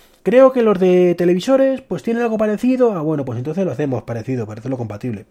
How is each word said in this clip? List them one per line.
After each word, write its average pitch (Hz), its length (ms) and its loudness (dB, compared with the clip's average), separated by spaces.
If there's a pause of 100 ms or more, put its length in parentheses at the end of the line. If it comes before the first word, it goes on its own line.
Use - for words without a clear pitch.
(220)
creo 262 300 4
que 262 100 0
los 208 180 2
de 180 360 4
televisores, 254 640 2
pues - 220 -8
tienen 233 180 -2
algo 220 160 -2
parecido". 233 540 0
Ah, 175 100 -4
bueno, 147 240 -2
pues 123 140 -6
entonces 156 260 -4
lo 156 60 -2
hacemos 131 320 -4
parecido, 117 420 -6
para 107 140 -12
hacerlo 131 180 -6
compatible. 110 540 -8